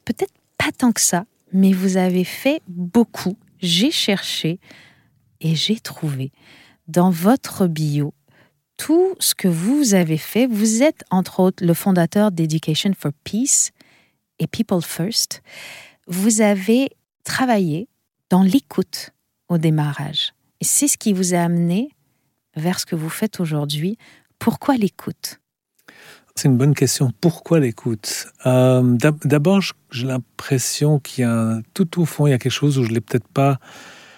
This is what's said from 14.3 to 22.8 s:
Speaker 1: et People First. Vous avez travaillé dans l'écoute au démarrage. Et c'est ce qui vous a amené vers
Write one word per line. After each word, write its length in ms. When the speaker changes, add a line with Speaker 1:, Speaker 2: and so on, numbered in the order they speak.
Speaker 1:
et 80
People 360
First. 600
Vous 360
avez 480
travaillé 640
dans 140
l'écoute 720
au 80
démarrage. 800
Et 60
c'est 220
ce 100
qui 160
vous 180
a 60
amené 500
vers 260